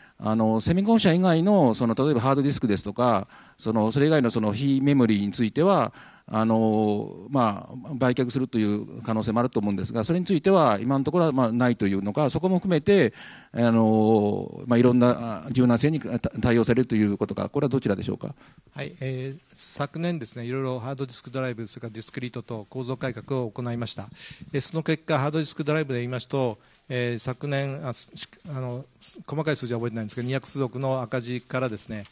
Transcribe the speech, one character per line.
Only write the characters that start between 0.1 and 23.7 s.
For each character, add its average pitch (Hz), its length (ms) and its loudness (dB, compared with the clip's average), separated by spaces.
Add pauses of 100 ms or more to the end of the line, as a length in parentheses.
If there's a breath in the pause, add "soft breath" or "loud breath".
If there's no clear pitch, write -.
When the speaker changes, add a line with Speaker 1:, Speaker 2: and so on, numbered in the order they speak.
Speaker 1:
あ 107 160 -2
の、 110 260 2
セ 170 140 2
ミ 190 80 2
コ 226 120 4
ン 220 60 4
社 165 140 4
以 180 60 2
外 170 220 4
の、 175 320 4
そ 123 120 0
の、 113 80 0
例 135 160 2
え 143 40 2
ば 117 60 2
ハ 131 120 2
ー 135 40 4
ド 143 60 2
デ 143 80 2
ィ - 20 0
ス - 80 -4
ク 120 80 0
で 98 80 2
す - 80 -8
と 101 80 -8
か、 113 340 2 (320 loud breath)
そ 110 140 -4
の、 110 180 2
そ 139 100 0
れ 143 60 4
以 156 40 2
外 156 100 4
の 120 100 2
そ 113 100 -2
の 107 120 0
非 135 300 0
メ 143 120 4
モ 123 120 6
リ 107 140 2
ー 101 60 0
に 98 60 -4
つ 123 120 -4
い 107 80 -2
て 147 100 0
は、 170 320 2 (340 loud breath)
あ 110 160 0
の、 107 840 2
ま 110 400 0
あ、 131 240 -12
売 123 200 2
却 123 180 -2
す 135 80 -2
る 131 80 -2
と 117 100 -2
い 107 60 2
う 104 380 -4
可 110 120 -4
能 110 80 0
性 113 80 -2
も 113 80 0
あ 120 60 4
る 127 60 -2
と 117 100 -2
思 104 100 0
う - 20 0
ん 98 40 -2
で 95 80 -4
す - 80 -8
が、 117 100 0
そ 165 100 -2
れ 175 60 2
に 180 80 -4
つ 196 80 0
い 151 80 0
て 190 80 2
は 135 300 4
今 135 180 0
の 135 60 0
と 147 80 -2
こ 175 80 2
ろ 165 60 4
は、 147 60 0
ま 131 120 2
あ、 110 80 0
な 120 180 2
い 117 60 0
と 101 100 0
い 98 80 2
う 98 80 -2
の 104 100 -2
か、 147 180 0
そ - 100 -2
こ 185 80 0
も 185 100 2
含 196 100 -2
め 160 120 2
て、 180 340 4 (380 loud breath)
あ 117 80 -2 (100)
の、 110 960 4
ま 120 80 0
あ、 117 40 6
い 123 40 6
ろ 123 100 8
ん 123 60 4
な、 117 480 2
あ、 - 60 -10
柔 123 160 4
軟 117 100 4
性 147 140 2
に、 156 80 -2
た-、 - 180 -6 (220)
対 117 180 4
応 113 60 4
さ 120 100 2
れ 127 80 4
る 113 60 -2
と 117 80 0
い 107 80 4
う 101 120 2
こ 104 120 -2
と 98 80 -8
か、 101 120 -4
こ 143 120 -4
れ 143 60 2
は - 20 -2
ど 127 120 0
ち - 80 -2
ら 101 60 2
で 92 80 -4
し 95 80 -6
ょ 98 40 -4
う - 40 -8
か。 - 160 -10 (400 soft breath)
Speaker 2:
は 139 80 -10
い、 151 160 -10
え 131 380 -8
ー、 - 40 -20 (140)
昨 - 460 -8
年 175 180 -2
で 117 80 -8
す - 80 -18
ね、 120 120 -10
い 123 40 -6
ろ 135 100 -4
い - 40 -4
ろ 127 160 -4
ハ 127 120 -8
ー - 40 -8
ド 135 100 -6
デ 123 60 -16
ィ - 20 -14
ス - 80 -16
ク 127 80 -20
ド 131 100 -4
ラ 127 100 -2
イ 120 40 -6
ブ、 113 140 -8
そ - 80 -18
れ 117 60 -12
か 117 40 -10
ら 107 60 -10
デ 110 80 -12
ィ - 20 -12
ス - 80 -16
ク - 80 -12
リ 123 100 -6
ー - 20 -10
ト 117 120 -10
と 107 280 -10
構 131 120 -8
造 123 140 -6
改 127 180 -6
革 127 280 -4
を 117 60 -4
行 123 220 -10